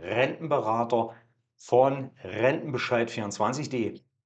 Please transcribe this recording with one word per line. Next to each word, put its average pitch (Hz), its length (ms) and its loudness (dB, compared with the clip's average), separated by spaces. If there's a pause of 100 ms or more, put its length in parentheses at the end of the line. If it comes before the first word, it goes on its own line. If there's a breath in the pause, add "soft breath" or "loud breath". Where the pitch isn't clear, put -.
Rentenberater 117 1040 0 (460 loud breath)
von 135 560 2 (120)
Rentenbescheid 120 880 0
vierundzwanzig 113 600 -2
punkt 110 240 -2
de. - 60 -20 (240)